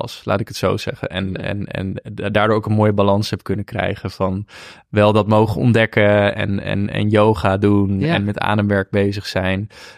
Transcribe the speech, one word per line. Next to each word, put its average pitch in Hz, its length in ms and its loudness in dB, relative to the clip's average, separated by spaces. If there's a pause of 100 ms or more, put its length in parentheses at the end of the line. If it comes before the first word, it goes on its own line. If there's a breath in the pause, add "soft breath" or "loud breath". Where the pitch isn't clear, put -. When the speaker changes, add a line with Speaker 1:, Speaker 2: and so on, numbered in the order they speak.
Speaker 1:
was, - 220 -12
laat 101 160 0
ik 110 80 -8
het - 100 -14
zo 98 200 0
zeggen. - 320 -8
En, 95 260 -4
en, 98 320 -6
en 95 340 -8 (120)
da-, 101 160 -6
daardoor 107 260 2
ook 110 100 -2
een 107 100 -2
mooie 107 180 4
balans 101 360 2
heb 98 140 -6
kunnen 98 220 -6
krijgen 95 460 -6
van 95 360 -4 (420 loud breath)
wel 104 240 4
dat 104 140 2
mogen 107 340 2
ontdekken 104 760 4
en, 101 240 -4
en, 101 300 -4
en 107 200 -2
yoga 107 480 4
doen 101 420 2
Speaker 2:
Ja. 156 140 0
Speaker 1:
en 101 100 0
met 104 160 -4
ademwerk 101 500 0
bezig 101 380 -2
zijn. 95 400 -2 (300 loud breath)